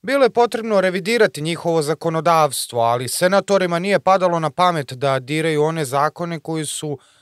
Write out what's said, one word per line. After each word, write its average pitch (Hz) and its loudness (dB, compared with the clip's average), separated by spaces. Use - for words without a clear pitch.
bilo 269 2
je 233 4
potrebno 226 0
revidirati 185 0
njihovo 165 -2
zakonodavstvo, 156 0
ali 120 0
senatorima 185 0
nije 190 0
padalo 180 2
na 156 -2
pamet 170 0
da 135 -2
diraju 151 -2
one 160 -2
zakone 151 -2
koji 160 -6
su 147 -8